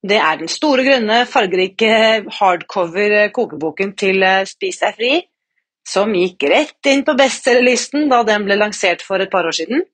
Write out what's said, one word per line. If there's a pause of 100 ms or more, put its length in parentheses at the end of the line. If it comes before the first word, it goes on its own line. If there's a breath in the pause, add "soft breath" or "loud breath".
det
er
den
store,
grønne,
fargerike (400)
hardcover
kokeboken
til,
eh,
Spis
deg
fri, (760)
som
gikk
rett
inn
på
bestselgerlisten
da
den
ble
lansert
for
et
par
år
siden.